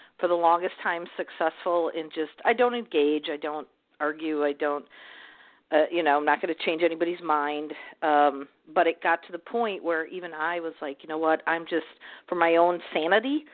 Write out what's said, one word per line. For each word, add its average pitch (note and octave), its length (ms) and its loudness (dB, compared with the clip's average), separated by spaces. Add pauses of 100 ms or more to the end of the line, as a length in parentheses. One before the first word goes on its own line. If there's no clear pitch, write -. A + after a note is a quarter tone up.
(200)
for F3+ 100 0
the F3 40 0
longest E3+ 480 2
time, F3 220 -4 (140)
successful E3+ 760 -2
in D#3+ 120 -6 (100)
just, D#3 160 -4 (140)
I A#3+ 80 4
don't B3 200 2
engage, D3+ 560 0
I D3+ 60 -6
don't D3+ 320 -8 (320)
argue, D3+ 460 -2
I C#3+ 80 0
don't, D3 320 -4 (880)
uh, D#3 180 6
you E3+ 120 0
know, C#3+ 140 4
I'm D3 80 0
not D3 160 4
gonna E3+ 120 -2 (120)
change E3 180 -2
anybody's E3+ 380 0
mind. D3+ 520 -2 (280)
Um, D3 460 2 (260)
but E3 140 2
it E3 160 -2
got E3+ 220 0
to F#3+ 80 -18
the E3+ 60 -10
point A3 440 -4
where E3 220 -2
even F3 280 -12
I E3 280 -4
was E3 200 -8
like, C#3+ 220 -10
"You D#3+ 60 -14
know D#3 80 -4
what? D#3+ 300 2
I'm E3 220 -2
just, D#3+ 160 -2 (440)
for F3+ 60 -4
my E3+ 200 4
own F3 240 4 (140)
sanity, A3 500 0 (100)